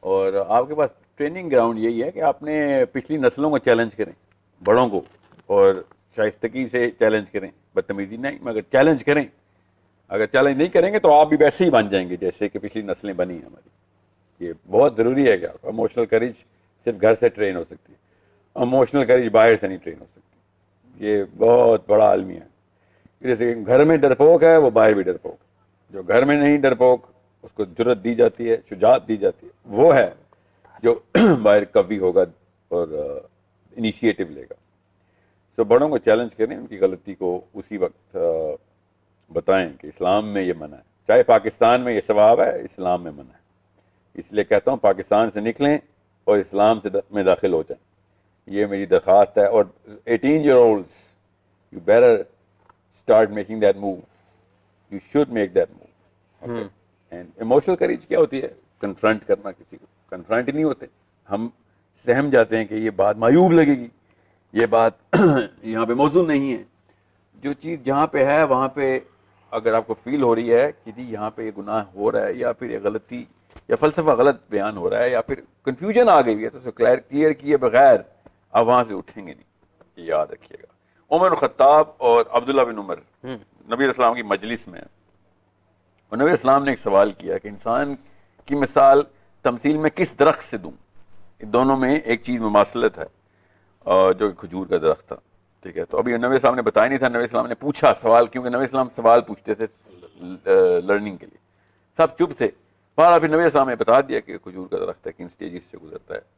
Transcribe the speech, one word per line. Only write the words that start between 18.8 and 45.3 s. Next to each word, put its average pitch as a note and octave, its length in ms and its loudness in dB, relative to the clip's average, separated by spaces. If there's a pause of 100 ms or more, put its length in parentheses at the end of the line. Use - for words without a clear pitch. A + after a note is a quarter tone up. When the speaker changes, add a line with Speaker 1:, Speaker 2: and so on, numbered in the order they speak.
Speaker 1:
courage A#2+ 280 2
बाहर A2 240 6
से G2+ 120 -6
नहीं F#2 100 -10
train D#2+ 220 -16
हो C2+ 60 -20
सकती। - 1000 -20
ये G#2 180 0
बहुत A#2 640 2
बड़ा G#2+ 220 4
आलमी F#2 240 -2
है। E2 120 -20 (760)
जैसे A#2+ 320 -2
घर A#2+ 300 2
में D#3 160 2
डरपोक D3 440 4
है, E3 140 8
वो C#3 120 4
बाहर A2 240 4
भी G2 80 -2
डरपोक। F2 360 -8 (540)
जो F#2+ 100 -14
घर G#2+ 220 2
में C#3+ 120 2
नहीं D3 220 2
डरपोक, B2+ 500 2 (360)
उसको - 200 -8
जुर्रत A2+ 320 -2
दी A2 180 -4
जाती A#2 300 0
है, A2+ 120 -2
शुजात A2 460 0
दी A2 140 -4
जाती G2 300 -4
है, - 60 -20 (140)
वो C3 260 4
है A2+ 340 0 (580)
जो A#2 200 0 (120)
<clears throat> - 0 -
बाहर A2+ 480 4
कवि G2+ 320 0
होगा F#2 300 2 (460)
और, E2+ 200 -4
अ, C#2+ 360 -10 (500)
initiative G#2+ 520 -4
लेगा। C2+ 260 -20 (1000)
तो A2+ 80 0
बड़ों B2 240 2
को C#3+ 100 -4
challenge A2+ 360 0
करें, A2 220 -6
उनकी G#2+ 200 -16
गलती F#2+ 380 -4
को F2+ 400 -8
उसी G#2 220 -14
वक्त, - 400 -8
अ, D#2+ 400 -4 (800)
बताएं F2 420 -2
कि D2+ 120 -20
इस्लाम F#2+ 360 -2
में G2+ 180 -6
ये F2+ 120 -4
मना D2+ 220 -16
है। C2 60 -20 (260)
चाहे B2 140 4
पाकिस्तान A#2 580 2
में B2 140 -4
ये G#2 60 0
सवाब G#2+ 400 2
है, - 240 -2
इस्लाम F2+ 360 -6
में E2+ 100 -16
मना C#2 220 -20
है। - 80 -20 (760)
इसलिए G2+ 280 -6
कहता G#2+ 260 0
हूँ, C3 80 -4
पाकिस्तान G#2 520 0